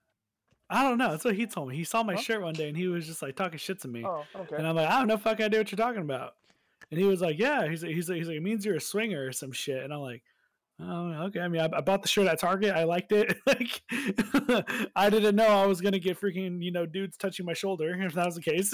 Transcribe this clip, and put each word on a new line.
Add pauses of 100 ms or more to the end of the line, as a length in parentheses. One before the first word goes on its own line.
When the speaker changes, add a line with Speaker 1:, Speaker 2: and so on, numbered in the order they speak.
(680)
Speaker 1:
I
don't
know.
That's
what
he
told
me.
He
saw
my
Speaker 2:
Huh?
Speaker 1:
shirt
one
day,
and
he
was
just,
like,
talking
shit
to
me.
Speaker 2:
Oh,
I
don't
care.
Speaker 1:
And
I'm
like,
"I
have
no
fucking
idea
what
you're
talking
about." (560)
And
he
was
like,
"Yeah."
He's
like,
he's
like,
he's
like,
"It
means
you're
a
swinger
or
some
shit."
And
I'm
like, (600)
"Oh, (140)
okay."
I
mean,
I,
I
bought
the
shirt
at
Target.
I
liked
it.
<laughs>
Like,
<laughs>
I
didn't
know
I
was
gonna
get
freaking,
you
know,
dudes
touching
my
shoulder
<laughs>
if
that
was
the
case,